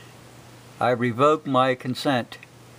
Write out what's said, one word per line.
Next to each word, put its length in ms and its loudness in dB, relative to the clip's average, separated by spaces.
I 100 2
revoke 580 0
my 280 2
consent 640 -4